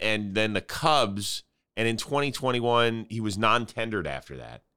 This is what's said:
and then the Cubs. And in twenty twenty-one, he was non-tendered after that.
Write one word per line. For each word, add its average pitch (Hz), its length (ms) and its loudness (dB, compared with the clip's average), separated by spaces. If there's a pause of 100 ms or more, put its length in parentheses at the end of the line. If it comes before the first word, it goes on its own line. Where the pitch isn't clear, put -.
and 107 340 0
then 107 180 2
the 101 80 0
Cubs. 117 840 0 (340)
And 113 120 2
in 113 80 0
twenty 143 340 -2
twenty-one, 117 800 0
he 113 100 -4
was 107 160 -2
non-tendered 110 720 0
after 67 300 -8
that. 58 260 -16 (140)